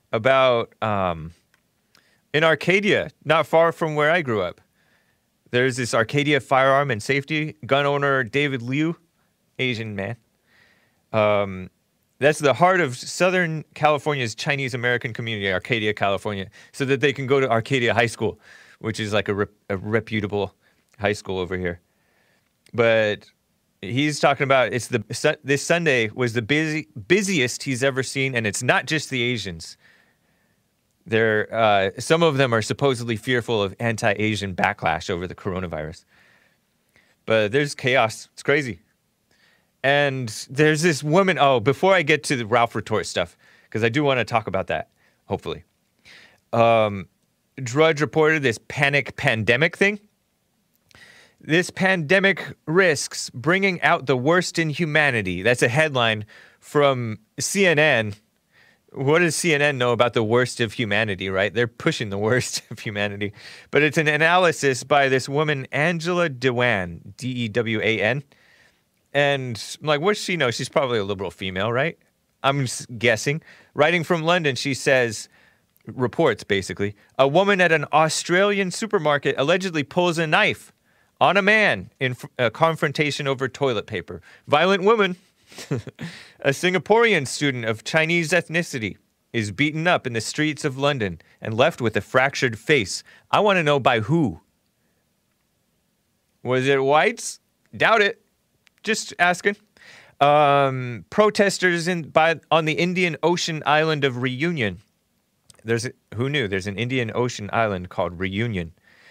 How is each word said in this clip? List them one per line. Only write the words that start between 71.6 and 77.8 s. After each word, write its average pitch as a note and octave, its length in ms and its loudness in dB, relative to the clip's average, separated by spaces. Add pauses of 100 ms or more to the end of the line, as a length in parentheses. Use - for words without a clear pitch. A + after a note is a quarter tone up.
right? C#3+ 240 -2 (460)
I'm C#3 220 0
s-, - 220 -8 (120)
guessing. A#2+ 420 0 (320)
Writing D#3+ 320 2
from E3 180 0
London, D#3+ 320 2
she C3+ 200 -4
says, B2 560 0 (560)
reports, A#2+ 580 0
basically, G2+ 500 -4 (240)
"A C3+ 80 6
woman F#3 340 4
at F3 120 4
an D3 180 0